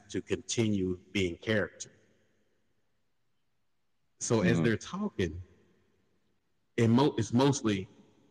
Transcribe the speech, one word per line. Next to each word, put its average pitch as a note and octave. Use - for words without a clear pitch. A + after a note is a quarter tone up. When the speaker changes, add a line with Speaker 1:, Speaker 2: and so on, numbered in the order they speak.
Speaker 1:
to F#2+
continue F#2
being F2+
character. -
So A2+
as F2+
Speaker 2:
Mm-hmm. E2
Speaker 1:
they're G#2+
talking, G#2+
and A2+
mo-, C3+
it's A#2
mostly, A2+